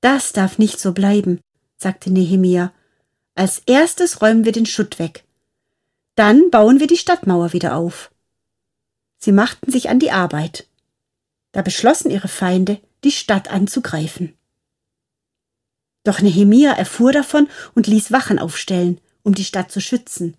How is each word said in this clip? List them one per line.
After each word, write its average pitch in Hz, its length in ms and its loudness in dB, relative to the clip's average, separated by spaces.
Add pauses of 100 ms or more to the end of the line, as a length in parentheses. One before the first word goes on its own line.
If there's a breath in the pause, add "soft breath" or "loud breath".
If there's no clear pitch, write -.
"Das 262 320 0
darf 190 260 -2
nicht 214 200 0
so 190 140 -4
bleiben", 196 480 0 (360)
sagte 190 360 -8
Nehemia. 185 600 2 (640)
"Als 190 320 -4
erstes 330 560 0
räumen 220 220 4
wir 226 80 0
den 226 140 -2
Schutt - 320 -6
weg. - 260 -10 (920)
Dann 247 360 6
bauen 233 280 6
wir 302 80 2
die 339 100 2
Stadtmauer 180 560 -2
wieder 175 240 -4
auf." 170 360 -8 (1040)
Sie - 140 0
machten 208 380 0
sich 254 180 -2
an 254 100 0
die 294 140 0
Arbeit. 175 560 -6 (840)
Da 190 100 -6
beschlossen 226 480 0
ihre 196 180 -4
Feinde, 185 520 -2 (220)
die 285 100 2
Stadt - 380 -4
anzugreifen. 180 840 -6 (1700)
Doch 196 160 -2
Nehemia 202 520 4
erfuhr 233 400 0
davon 294 360 0 (260 loud breath)
und - 120 0
ließ 214 260 0
Wachen 247 260 0
aufstellen, 175 640 -4 (220)
um 208 120 2
die 190 100 -6
Stadt 185 280 -8
zu 202 80 -6
schützen. 180 580 -8